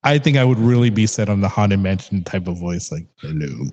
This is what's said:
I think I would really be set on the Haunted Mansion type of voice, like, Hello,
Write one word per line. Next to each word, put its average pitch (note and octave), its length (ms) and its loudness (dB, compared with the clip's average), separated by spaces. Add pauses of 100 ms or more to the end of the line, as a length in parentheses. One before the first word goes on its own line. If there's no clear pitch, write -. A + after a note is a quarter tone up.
I C#3+ 160 2
think C#3+ 180 2
I C3+ 80 4
would B2+ 140 4
really A#2+ 320 4
be A2 160 2
set G#2+ 220 -2
on G2+ 120 0
the G2 80 0
Haunted G2+ 320 2
Mansion F#2+ 440 -2
type F2+ 220 -6
of F2 120 -6
voice, F2 340 -6
like, E2 140 -10 (140)
Hello, C#2+ 520 -8